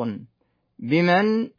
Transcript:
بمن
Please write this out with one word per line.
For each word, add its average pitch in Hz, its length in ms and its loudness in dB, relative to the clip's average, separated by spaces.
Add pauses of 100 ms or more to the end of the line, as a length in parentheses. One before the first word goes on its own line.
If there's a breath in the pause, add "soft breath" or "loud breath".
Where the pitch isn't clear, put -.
(800)
بمن 180 800 2